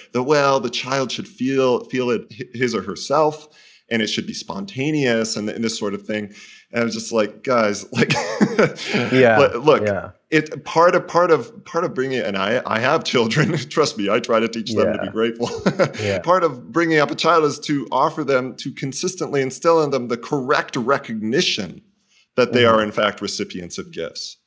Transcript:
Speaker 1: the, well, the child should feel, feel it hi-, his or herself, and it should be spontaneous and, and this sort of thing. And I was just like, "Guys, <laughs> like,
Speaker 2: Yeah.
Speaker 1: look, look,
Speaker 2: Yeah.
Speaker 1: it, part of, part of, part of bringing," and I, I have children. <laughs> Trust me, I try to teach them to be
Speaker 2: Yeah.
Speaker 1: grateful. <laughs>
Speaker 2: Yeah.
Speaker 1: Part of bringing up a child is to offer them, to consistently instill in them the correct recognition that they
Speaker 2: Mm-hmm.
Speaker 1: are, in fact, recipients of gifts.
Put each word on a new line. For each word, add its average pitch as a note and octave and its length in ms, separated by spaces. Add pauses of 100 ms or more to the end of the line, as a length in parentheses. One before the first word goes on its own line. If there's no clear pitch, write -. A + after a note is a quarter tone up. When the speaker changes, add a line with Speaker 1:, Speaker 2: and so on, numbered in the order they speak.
(100)
Speaker 1:
the, B2 140
well, C#3 340
the A#2+ 100
child C3 440
should G2 160
feel, C3 560
feel B2+ 260
it G#2+ 120 (140)
hi-, - 180
his A#2+ 200
or G2 80
herself, D3+ 640 (420)
and A2+ 140
it G#2+ 60
should - 180
be A2 80
spontaneous A#2+ 1040
and, G#2 120
and A2+ 140
this A2 160
sort G2+ 160
of G2 100
thing. G#2 280 (400)
And A#2 80
I A#2 40
was G#2+ 100
just A2+ 180
like, G#2+ 320
"Guys, A2 480
<laughs> - 0
like, - 220 (1000)
Speaker 2:
Yeah. A#2+ 260
Speaker 1:
look, C3 260
look, C3 180
Speaker 2:
Yeah. G2 300 (180)
Speaker 1:
it, D3+ 340
part F3 300
of, E3+ 120
part F3 240
of, C3+ 360
part E3+ 180
of D#3 100
bringing," C3 260
and G2 180
I, G#2 260
I A2 160
have C3+ 240
children. A#2+ 480
<laughs> - 160
Trust D3 300
me, G2+ 100
I A#2 120
try A2+ 200
to A2+ 80
teach A2+ 240
them G#2 220
to - 40
be F#2 60
Speaker 2:
Yeah. - 80
Speaker 1:
grateful. A#2 380 (160)
<laughs> F3 360
Speaker 2:
Yeah. G2 180
Speaker 1:
Part F3+ 240
of B2+ 280
bringing E3 260
up C#3+ 120
a D#3+ 40
child D#3+ 300
is C#3+ 160
to C#3+ 320
offer D3+ 320
them, C3 320
to C3 160
consistently C#3+ 680
instill D#3+ 400
in C#3+ 80
them B2 180
the A#2 80
correct C#3 600
recognition A2+ 1080 (540)
that B2 180
they A#2+ 80
Speaker 2:
Mm-hmm. A2+ 160
Speaker 1:
are, G#2+ 40
in G#2 100
fact, G#2 280
recipients F#2+ 560
of E2 160
gifts. - 540